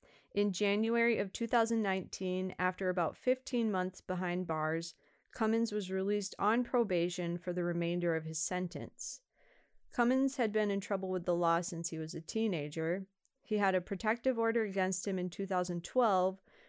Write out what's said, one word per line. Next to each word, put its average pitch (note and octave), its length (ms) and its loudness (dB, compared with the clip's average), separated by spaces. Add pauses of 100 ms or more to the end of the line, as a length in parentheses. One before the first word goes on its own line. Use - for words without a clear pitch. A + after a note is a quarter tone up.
(340)
In G#3 180 2
January A3 640 2
of G3+ 140 -2
two A3+ 160 -4
thousand A3+ 340 2
nineteen, F#3 760 -2
after F#3 300 0
about F3+ 280 0
fifteen A#3+ 540 0
months F#3 300 -2
behind F3+ 460 -2
bars, D#3+ 480 -2 (400)
Cummins A3 380 0
was G3 180 -4
released G3 480 -2
on A3+ 240 2
probation F3+ 760 0
for F3 160 -4
the F3 120 -2
remainder E3+ 500 0
of D#3+ 100 -2
his D#3+ 140 -6
sentence. - 800 -6 (720)
Cummins C4 440 2
had A3 180 0
been G#3+ 160 2
in G3 100 0
trouble F#3+ 300 -4
with F#3 160 -2
the F3 80 2
law E3+ 260 4
since E3+ 300 -6
he D#3+ 80 -6
was D#3+ 160 -8
a D#3 80 -6
teenager. E3+ 800 -2 (380)
He G#3+ 160 -2
had G3 160 4
a F3+ 80 4
protective A3+ 560 0
order A3+ 240 2
against F#3+ 440 0
him F#3+ 120 -2
in F3+ 100 -2
two G3 180 -6
thousand F3+ 380 -2
twelve, F#3+ 560 2 (280)